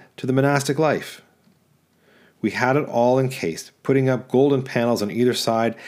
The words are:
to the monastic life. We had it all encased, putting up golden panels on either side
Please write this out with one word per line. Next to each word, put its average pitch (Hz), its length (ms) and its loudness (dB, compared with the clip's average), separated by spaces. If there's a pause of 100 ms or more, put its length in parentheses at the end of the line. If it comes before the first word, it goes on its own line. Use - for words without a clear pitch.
(180)
to 120 100 -10
the 127 60 0
monastic 139 440 2
life. 147 440 -2 (1200)
We 107 100 0
had 123 240 0
it 147 140 -2
all 123 280 2
encased, 127 540 -4 (120)
putting 135 260 2
up 123 180 -2
golden 135 360 2
panels 120 380 -2
on 104 80 -4
either 120 240 2
side 113 420 -2 (120)